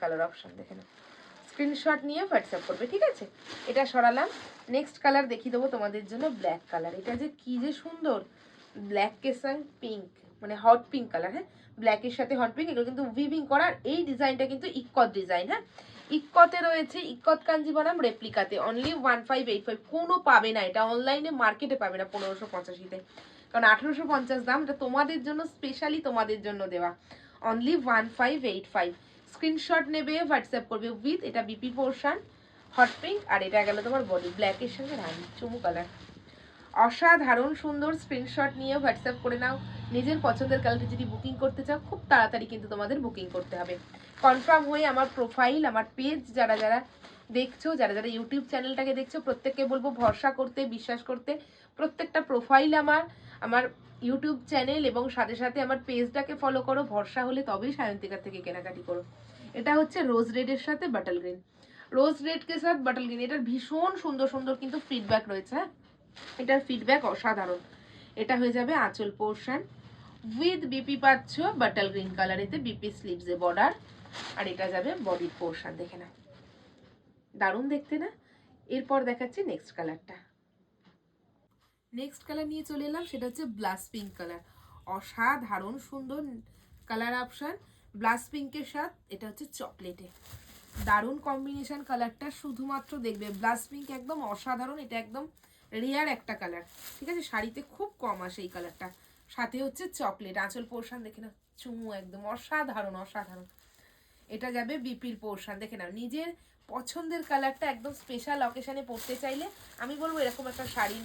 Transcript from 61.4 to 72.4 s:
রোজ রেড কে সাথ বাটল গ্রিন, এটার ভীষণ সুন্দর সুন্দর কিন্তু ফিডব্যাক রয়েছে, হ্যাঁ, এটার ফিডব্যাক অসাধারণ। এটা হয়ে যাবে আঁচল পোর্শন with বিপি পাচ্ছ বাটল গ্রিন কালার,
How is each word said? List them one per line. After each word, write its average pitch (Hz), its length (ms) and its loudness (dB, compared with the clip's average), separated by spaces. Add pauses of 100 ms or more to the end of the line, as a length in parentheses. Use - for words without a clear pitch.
রোজ 294 180 8 (120)
রেড 330 220 -2
কে 330 140 -2
সাথ 339 140 6 (100)
বাটল 254 200 2
গ্রিন, 240 180 -6
এটার 277 240 -2
ভীষণ 311 420 0 (120)
সুন্দর 269 300 2
সুন্দর 262 280 -2
কিন্তু 269 160 -4 (100)
ফিডব্যাক 220 440 0
রয়েছে, 196 260 -6
হ্যাঁ, 370 120 -2 (720)
এটার 269 260 4
ফিডব্যাক 247 340 2 (120)
অসাধারণ। 190 460 -2 (640)
এটা 247 200 2
হয়ে 240 160 4
যাবে 247 160 2 (120)
আঁচল 202 240 -2 (120)
পোর্শন 214 380 -2 (800)
with 339 240 2 (100)
বিপি 269 300 -2
পাচ্ছ 269 300 6 (280)
বাটল 202 320 4
গ্রিন 190 240 -4
কালার, 190 280 0